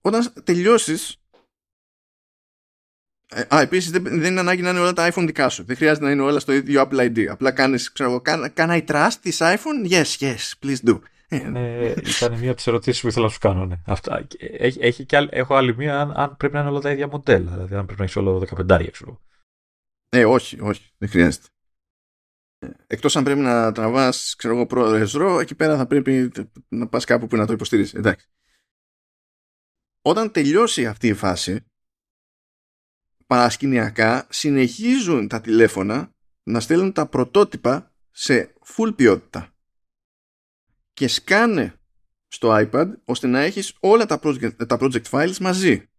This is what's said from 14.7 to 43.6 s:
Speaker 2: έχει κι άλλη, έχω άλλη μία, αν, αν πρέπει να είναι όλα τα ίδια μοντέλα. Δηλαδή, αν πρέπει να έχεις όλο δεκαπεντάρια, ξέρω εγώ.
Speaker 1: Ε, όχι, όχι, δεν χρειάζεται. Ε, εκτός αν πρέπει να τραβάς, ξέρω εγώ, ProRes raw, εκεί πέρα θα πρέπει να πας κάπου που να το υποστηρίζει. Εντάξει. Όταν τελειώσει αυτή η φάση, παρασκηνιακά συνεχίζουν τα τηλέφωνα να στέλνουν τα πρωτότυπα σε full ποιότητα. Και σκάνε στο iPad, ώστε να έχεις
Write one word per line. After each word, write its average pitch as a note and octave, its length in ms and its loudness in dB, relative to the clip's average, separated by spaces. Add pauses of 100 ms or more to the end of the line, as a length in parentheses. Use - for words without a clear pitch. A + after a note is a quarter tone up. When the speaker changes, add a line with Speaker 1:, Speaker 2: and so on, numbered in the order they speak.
Speaker 2:
έχει C3 240 0
κι - 100 -2
άλλη, C#3+ 160 2
έχω C3 240 -2
άλλη B2+ 200 2
μία, C#3+ 260 -4
αν, C#3+ 140 -4
αν C#3 220 -4
πρέπει C#3+ 160 -4
να D3 60 -2
είναι C#3+ 100 -2
όλα C#3+ 100 -2
τα C#3+ 120 -2
ίδια C#3+ 160 -2
μοντέλα. B2 440 0
Δηλαδή, F#2 240 -8
αν G2+ 100 -4
πρέπει F#2+ 140 -12
να G2 40 0
έχεις F#2+ 120 -4
όλο F#2+ 240 0
δεκαπεντάρια, F#2 500 2
ξέρω - 200 -18
εγώ. - 120 -20 (880)
Speaker 1:
Ε, A#2+ 140 6
όχι, A#2+ 360 2
όχι, G#2 360 -6
δεν G#2 120 -6
χρειάζεται. E2+ 380 2 (1080)
Ε, - 120 -16 (180)
εκτός B2 280 -2
αν C#3 80 2
πρέπει C#3 160 2
να A#2+ 320 2
τραβάς, A#2+ 680 -2
ξέρω A#2 180 -2
εγώ, A#2+ 140 0
ProRes A2 380 2
raw, D#3+ 340 0
εκεί - 140 -6
πέρα D#3 220 2
θα B2+ 100 0
πρέπει C3 440 0 (360)
να A2+ 200 -6
πας A#2 180 -4
κάπου A#2 220 0
που - 80 -2
να G#2+ 100 2
το A2+ 80 -2
υποστηρίζει. G#2 440 0
Εντάξει. G2+ 300 -2 (1700)
Όταν G#3+ 300 0
τελειώσει D#3+ 540 2
αυτή A2 220 -4
η G#2+ 60 4
φάση, F#2 520 -4 (1600)
παρασκηνιακά A#2+ 1040 2
συνεχίζουν D3+ 960 0
τα A2 140 -6
τηλέφωνα A2+ 760 2 (280)
να A#2 160 -2
στέλνουν F3+ 340 0
τα D#3 140 -2
πρωτότυπα C3 880 0 (160)
σε - 420 -2 (120)
full A3 300 -4
ποιότητα. - 580 2 (1400)
Και C3+ 140 -2
σκάνε F#3+ 720 0 (480)
στο - 240 -2
iPad, A2+ 420 2 (120)
ώστε B2 220 -4
να B2 120 2
έχεις F#3 400 -4